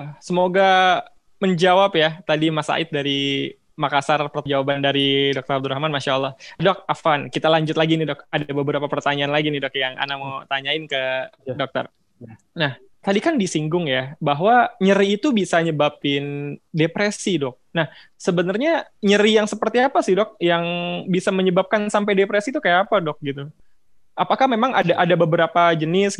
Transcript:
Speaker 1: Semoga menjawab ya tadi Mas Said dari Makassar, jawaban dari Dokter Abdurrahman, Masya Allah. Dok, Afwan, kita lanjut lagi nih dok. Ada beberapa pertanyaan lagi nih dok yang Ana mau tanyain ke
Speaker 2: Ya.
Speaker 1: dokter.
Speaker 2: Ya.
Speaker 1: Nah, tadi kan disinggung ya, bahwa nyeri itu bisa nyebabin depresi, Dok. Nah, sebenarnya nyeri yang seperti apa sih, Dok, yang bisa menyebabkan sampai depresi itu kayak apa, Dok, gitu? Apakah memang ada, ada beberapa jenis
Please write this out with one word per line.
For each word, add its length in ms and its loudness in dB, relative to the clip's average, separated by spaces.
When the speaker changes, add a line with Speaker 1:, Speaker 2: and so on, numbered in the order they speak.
Speaker 1:
Semoga 800 4
menjawab 560 4
ya 320 2
tadi 240 2
Mas 160 -4
Said 240 -2
dari 600 -2
Makassar, 400 0
jawaban 400 -2
dari 480 2
Dokter 240 -4
Abdurrahman, 320 -4
Masya 240 -2
Allah. 200 -2
Dok, 240 0
Afwan, 480 -2
kita 160 -2
lanjut 320 2
lagi 160 2
nih 160 -4
dok. 160 -14
Ada 240 -6
beberapa 400 -2
pertanyaan 400 -2
lagi 160 0
nih 160 -4
dok 80 -8
yang 240 -6
Ana 240 -6
mau 240 -10
tanyain 400 -4
ke 480 -6
Speaker 2:
Ya. 80 -8
Speaker 1:
dokter. 320 -6
Speaker 2:
Ya. 160 -20
Speaker 1:
Nah, 200 -2
tadi 240 -2
kan 160 0
disinggung 480 -2
ya, 320 -4
bahwa 480 2
nyeri 320 4
itu 160 0
bisa 320 0
nyebabin 920 -2
depresi, 720 -2
Dok. 160 -4
Nah, 160 0
sebenarnya 640 0
nyeri 400 4
yang 80 0
seperti 320 -2
apa 240 2
sih, 80 0
Dok, 240 0
yang 280 0
bisa 240 0
menyebabkan 560 0
sampai 240 0
depresi 400 0
itu 80 -4
kayak 240 2
apa, 160 2
Dok, 240 -4
gitu? 240 -8
Apakah 320 0
memang 320 0
ada, 240 2
ada 160 4
beberapa 560 4
jenis 480 0